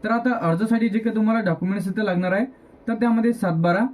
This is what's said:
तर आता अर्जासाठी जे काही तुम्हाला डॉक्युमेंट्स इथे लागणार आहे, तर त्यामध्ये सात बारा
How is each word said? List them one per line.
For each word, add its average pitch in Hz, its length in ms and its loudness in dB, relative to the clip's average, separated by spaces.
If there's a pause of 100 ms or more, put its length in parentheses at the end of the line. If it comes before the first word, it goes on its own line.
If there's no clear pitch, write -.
तर 220 60 -2
आता 233 380 0
अर्जासाठी 220 400 2
जे 202 100 -2
काही 220 180 -2
तुम्हाला 220 240 2
डॉक्युमेंट्स 185 480 -2
इथे 208 160 -2
लागणार 180 280 0
आहे, 208 120 0 (440)
तर 226 60 0
त्यामध्ये 233 380 2
सात 190 200 -2
बारा 175 420 2